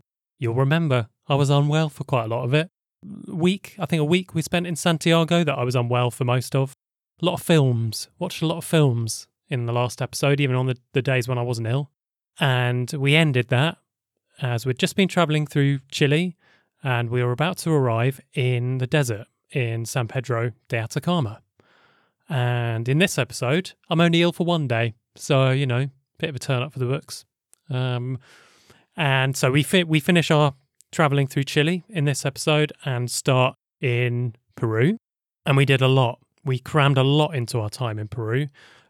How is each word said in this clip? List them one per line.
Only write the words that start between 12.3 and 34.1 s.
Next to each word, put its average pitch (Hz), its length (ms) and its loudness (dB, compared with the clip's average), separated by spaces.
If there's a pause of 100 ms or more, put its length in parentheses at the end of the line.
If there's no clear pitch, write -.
And 123 520 0
we 143 240 2
ended 143 320 4
that 135 320 0 (600)
as 120 280 -4
we'd 127 100 -2
just - 180 -2
been 190 120 4
travelling 151 400 0
through 143 320 2 (100)
Chile, 156 480 0 (480)
and 120 240 -2
we 123 140 0
were 123 80 0
about 156 260 -2
to - 140 -2
arrive 127 480 2 (140)
in 127 460 -2
the 127 80 -4
desert 120 400 -2 (240)
in 117 340 -4
San 123 200 -4
Pedro 120 460 -4 (160)
de - 80 -6
Atacama. 120 640 -4 (880)
And 120 640 -2
in 135 80 2
this 185 200 2
episode, 139 540 -2 (180)
I'm 165 120 2
only 170 200 4
ill 170 120 2
for 175 120 -4
one 165 220 -2
day. 117 260 -2 (220)
So, 135 360 2
you 139 140 0
know, 127 220 0 (300)
bit 165 120 -4
of 147 60 -10
a 120 40 -8
turn 127 220 -2
up 143 120 -8
for 135 60 -10
the 127 60 -2
books. - 380 -6 (460)
Um, 127 500 -4 (800)
and 135 400 2
so 135 120 2
we 143 140 4
fi-, 180 220 2
we 156 160 2
finish 175 280 2
our 147 260 4 (360)
travelling 143 340 2
through 135 200 -2
Chile 156 420 0
in 180 160 -4
this 143 220 -2
episode 151 480 0 (100)
and 123 260 -4
start 131 460 2 (240)
in 120 560 -2 (220)